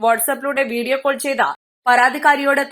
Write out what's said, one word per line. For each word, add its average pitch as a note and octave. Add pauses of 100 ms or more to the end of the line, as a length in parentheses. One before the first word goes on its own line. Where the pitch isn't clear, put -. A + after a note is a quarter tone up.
WhatsApp-ിലൂടെ C4 (120)
വീഡിയോ A#3+
കോൾ C#4 (100)
ചെയ്ത C4 (460)
പരാതിക്കാരിയോട് C#4 (120)